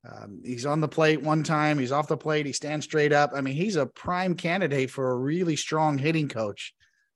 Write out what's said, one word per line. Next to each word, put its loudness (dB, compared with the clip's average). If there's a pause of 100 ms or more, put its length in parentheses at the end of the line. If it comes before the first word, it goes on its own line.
Um, -16
he's -6
on 0
the 2
plate 4
one 2
time, 2
he's -2
off 0
the 0
plate, -2
he -6
stands -4
straight 2
up. 6
I -4
mean, -2
he's 0
a 2
prime -2
candidate 0
for -2
a 0
really 0
strong 0
hitting 0
coach, -6 (440)